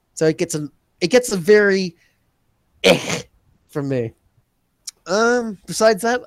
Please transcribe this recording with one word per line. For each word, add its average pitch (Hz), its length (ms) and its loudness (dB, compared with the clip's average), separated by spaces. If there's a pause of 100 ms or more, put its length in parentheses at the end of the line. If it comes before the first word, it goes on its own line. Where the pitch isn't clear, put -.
(160)
So 160 100 0
it 160 140 0
gets 165 160 -4
a, 151 120 -6 (320)
it 180 120 -2
gets 247 200 2
a 202 60 -2
very 190 580 2 (880)
eh - 380 2 (480)
from 139 200 -6
me. 120 240 -4 (920)
Um, 226 520 -2 (100)
besides 214 340 0
that, 240 260 -2